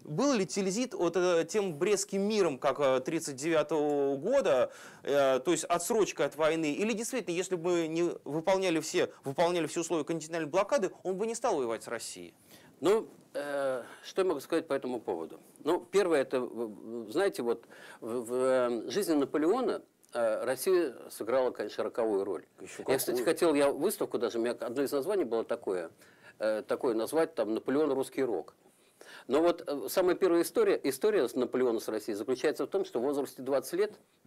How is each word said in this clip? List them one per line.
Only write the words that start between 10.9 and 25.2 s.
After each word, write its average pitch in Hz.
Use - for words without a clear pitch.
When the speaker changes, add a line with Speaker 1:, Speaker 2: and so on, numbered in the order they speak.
Speaker 1:
он 185
бы 208
не 226
стал 214
воевать 113
с -
Россией? 95
Speaker 2:
Ну, 196
э, 139
что -
я 185
могу 156
сказать 165
по -
этому 127
поводу? 82
Ну, 165
первое, 175
это, 131
в, 113
в, 107
знаете, 175
вот 117
в, 120
в, 117
э, 127
жизни 170
Наполеона, 151
э, 110
Россия 139
сыграла, 123
конечно, 104
роковую 107
роль. 90
Speaker 1:
Еще -
Speaker 2:
Я, 135
кстати, -
Speaker 1:
какую? -
Speaker 2:
хотел, 165
я 143
выставку 139
даже, 113
у 113
меня 120
одно 117
из 123
названий 160